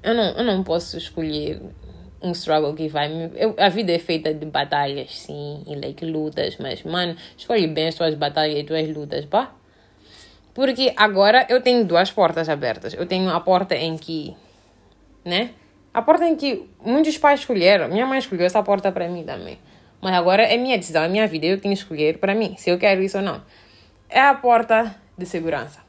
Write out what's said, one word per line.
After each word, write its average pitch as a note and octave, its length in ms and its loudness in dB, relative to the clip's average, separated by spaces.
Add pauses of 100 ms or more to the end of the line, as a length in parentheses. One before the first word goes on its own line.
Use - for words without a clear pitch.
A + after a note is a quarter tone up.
Eu A3+ 120 0
não, A#3 100 2 (120)
eu A#3+ 80 -2
não F#3+ 200 0
posso E3+ 340 -4
escolher D3+ 640 -6 (580)
um F3+ 120 -4
struggle D#3 420 0
que D#3 140 -6
vai D3 200 -2
me, E3 280 -6
eu, A3 200 0
a G3 120 4
vida F#3 240 0
é E3+ 60 2
feita D#3+ 360 -2
de D3+ 120 -8
batalhas, C#3+ 720 -2
sim, D3 460 -12
e, D3 100 -10
like, C#3 280 -10
lutas, D#3 540 -4
mas, - 240 -8
mano, F3 340 -4 (200)
escolhe G#3+ 300 0
bem D#3+ 220 -2
as D#3+ 60 -4
tuas D#3+ 200 0
batalhas D3 420 -2
e D3 40 0
as D3 60 -8
tuas D#3 280 -2
lutas, D3 320 -8
pá. A#3+ 280 0 (960)
Porque C4 440 0
agora G#3 520 6
eu B3 140 4
tenho B3 220 4
duas F3 260 2
portas E3 380 2
abertas. C3+ 460 -4
Eu F3 120 -6
tenho F#3 240 -2
a E3+ 100 0
porta F#3 360 2
em D#3+ 200 -4
que, D#3 400 -10 (880)
né? F#3+ 260 -2 (440)
A A3+ 80 0
porta E4 240 4
em E4 80 2
que C#4 340 -4 (160)
muitos D4 320 2
pais C#4+ 220 4
escolheram. F#3 500 2
Minha G#3 160 0
mãe C4+ 140 -2
escolheu F#3+ 260 -2
essa F#3 200 2
porta G3 260 0
pra F3+ 180 -4
mim F3 140 -8
também. - 380 -12 (400)
Mas F#3 120 -2
agora F#3 300 4
é A#3 140 4
minha B3 200 0
decisão, D#3+ 280 0
é E3+ 40 0
minha G#3 200 2
vida. D#3 180 -4
Eu F#3+ 140 0
tenho G3 120 -2
que G3 80 -2
escolher D3+ 380 -2
pra G3 160 0
mim, G#3 240 -2
se - 100 -4
eu F3+ 100 4
quero G3 220 2
isso F#3+ 180 -2
ou G3 40 -2
não. F#3+ 180 -4 (680)
É A#3+ 100 4
a C4+ 140 6
porta A3+ 580 2 (240)
de F3+ 80 -8
segurança. E3 540 -6 (100)